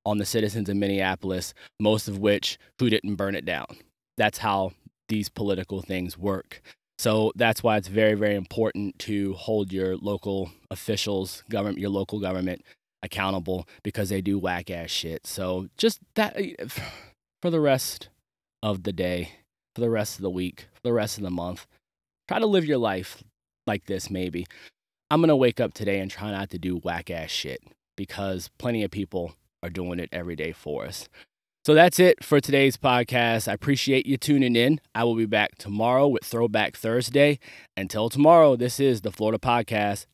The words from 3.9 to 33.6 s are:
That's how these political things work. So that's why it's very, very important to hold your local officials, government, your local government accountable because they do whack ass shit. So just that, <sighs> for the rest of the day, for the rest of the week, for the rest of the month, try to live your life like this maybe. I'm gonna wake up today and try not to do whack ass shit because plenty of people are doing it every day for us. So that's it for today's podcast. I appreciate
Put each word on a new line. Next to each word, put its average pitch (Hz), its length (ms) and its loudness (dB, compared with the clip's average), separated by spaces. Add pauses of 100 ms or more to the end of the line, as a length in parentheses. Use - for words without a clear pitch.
That's 107 220 0
how 98 340 0 (360)
these 107 200 -2
political 95 540 -4
things 90 360 -6
work. 95 420 -6 (380)
So 110 360 2
that's 113 280 2
why 110 140 4
it's 95 120 -2
very, 107 260 4
very 104 220 0
important 101 640 -4
to 98 340 -4
hold 101 380 -4
your 95 240 -2
local 95 540 -4 (200)
officials, 98 800 -4
government, 101 280 -4
your 101 120 -4
local 98 300 -2
government 92 420 -4 (400)
accountable 92 680 -4 (140)
because 104 260 -4
they 98 120 -4
do 98 180 -2
whack 90 320 -4
ass 85 200 -8
shit. - 360 -8
So 92 500 -6
just - 240 0 (140)
that, 208 220 -2 (560)
<sighs> - 500 -20
for 175 80 -2
the 165 100 2
rest - 480 0 (540)
of 98 220 -4
the 101 80 -4
day, 90 380 -4 (440)
for 117 60 -8
the 117 100 0
rest 107 260 -2
of - 60 -10
the 98 80 -2
week, 90 420 -6
for - 120 -20
the 120 80 0
rest 107 260 -2
of 101 60 -8
the 90 60 -6
month, 90 360 -6 (640)
try - 100 -2
to 226 80 2
live 196 180 2
your 147 140 0
life 98 440 -4 (440)
like 104 200 -4
this 95 240 -6
maybe. 90 360 -4 (640)
I'm 156 100 4
gonna 160 160 6
wake 127 240 2
up 113 140 -2
today 98 260 -2
and 95 100 -6
try 104 200 -8
not 98 200 -6
to 92 80 -8
do 90 200 -4
whack 85 320 -6
ass 82 200 -8
shit 67 300 -6 (360)
because 95 520 -6 (100)
plenty 117 260 -2
of 95 60 -4
people 90 440 -6 (280)
are 87 80 -8
doing 87 280 -6
it 85 140 -8
every 85 240 -8
day 78 160 -6
for 67 340 -8
us. - 220 -12 (580)
So 151 60 6
that's 165 260 8
it 180 240 6
for 143 200 4
today's 139 340 4
podcast. 120 720 0
I 101 60 -2
appreciate 135 500 2